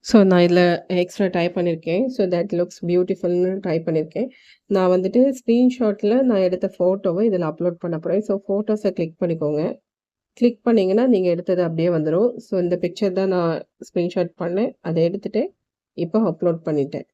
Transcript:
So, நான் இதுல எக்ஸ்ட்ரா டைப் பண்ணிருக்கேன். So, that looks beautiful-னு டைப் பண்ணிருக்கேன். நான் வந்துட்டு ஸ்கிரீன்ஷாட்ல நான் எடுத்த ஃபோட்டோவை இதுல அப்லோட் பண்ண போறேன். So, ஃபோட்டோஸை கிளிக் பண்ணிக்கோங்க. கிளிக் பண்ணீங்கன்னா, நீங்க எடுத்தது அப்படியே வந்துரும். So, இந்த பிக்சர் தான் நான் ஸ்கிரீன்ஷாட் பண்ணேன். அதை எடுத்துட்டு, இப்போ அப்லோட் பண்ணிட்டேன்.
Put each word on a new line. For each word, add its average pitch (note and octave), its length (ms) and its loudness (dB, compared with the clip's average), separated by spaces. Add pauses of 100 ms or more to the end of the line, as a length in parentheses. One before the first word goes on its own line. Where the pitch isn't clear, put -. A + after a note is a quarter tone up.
So, G#3+ 180 6
நான் F#3 200 6
இதுல F3 440 4
எக்ஸ்ட்ரா F3+ 400 -2
டைப் F3 320 -2
பண்ணிருக்கேன். F3 480 -2
So, A3 200 -2
that F3+ 260 -2
looks F3 340 -4
beautiful-னு F3+ 720 0
டைப் E3 280 -4
பண்ணிருக்கேன். D#3+ 400 -2 (380)
நான் F#3 240 2
வந்துட்டு G3 420 2
ஸ்கிரீன்ஷாட்ல A#3+ 920 0
நான் A#3 160 2
எடுத்த F#3 400 0
ஃபோட்டோவை F#3+ 480 0
இதுல F3 260 0
அப்லோட் E3+ 180 -2
பண்ண E3+ 280 -6
போறேன். E3+ 220 -2
So, G3 280 -4
ஃபோட்டோஸை G#3 420 -2
கிளிக் E3 320 -6
பண்ணிக்கோங்க. D#3+ 540 -2 (560)
கிளிக் A#3+ 300 -2
பண்ணீங்கன்னா, A3 440 2
நீங்க F#3 220 2
எடுத்தது F3 340 0
அப்படியே E3 260 0
வந்துரும். E3+ 480 0
So, - 240 -4
இந்த F3 200 -2
பிக்சர் F3+ 320 -4
தான் F#3+ 160 -2
நான் E3+ 340 -2 (160)
ஸ்கிரீன்ஷாட் F3+ 600 -4
பண்ணேன். F#3 420 -4
அதை E3+ 220 -2
எடுத்துட்டு, G#3+ 520 -4 (380)
இப்போ F3 260 -4 (120)
அப்லோட் E3 340 -2
பண்ணிட்டேன். D3 500 -4